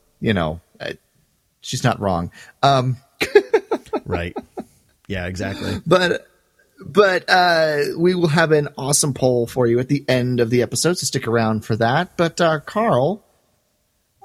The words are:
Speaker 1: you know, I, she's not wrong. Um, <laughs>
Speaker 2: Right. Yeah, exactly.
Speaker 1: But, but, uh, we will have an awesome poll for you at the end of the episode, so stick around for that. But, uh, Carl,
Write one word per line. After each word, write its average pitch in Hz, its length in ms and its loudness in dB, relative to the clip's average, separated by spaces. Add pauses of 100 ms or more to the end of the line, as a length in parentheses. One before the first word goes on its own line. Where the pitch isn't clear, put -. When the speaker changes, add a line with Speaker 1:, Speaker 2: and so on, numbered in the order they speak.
(200)
Speaker 1:
you 117 140 0
know, 82 260 -2 (180)
I, - 200 -10 (640)
she's - 200 -8
not 123 180 0
wrong. 87 320 -2 (300)
Um, 131 360 2 (220)
<laughs> - 160 2 (680)
Speaker 2:
Right. 87 320 -6 (720)
Yeah, 92 180 -6
exactly. 95 600 -6
Speaker 1:
But, 175 400 0 (580)
but, 185 440 2
uh, 165 500 2 (180)
we 180 180 2
will 170 140 0
have 160 240 2
an 147 240 4
awesome 139 380 -2
poll 123 320 2
for 123 200 0
you 120 120 2
at 127 100 -4
the 143 200 -2
end 123 320 0
of 113 100 0
the 120 120 2
episode, 160 360 -2
so 147 80 -6
stick - 200 -6
around 110 380 0
for 113 120 -2
that. 131 400 0
But, 165 240 -2
uh, 160 200 2
Carl, 190 640 0 (1000)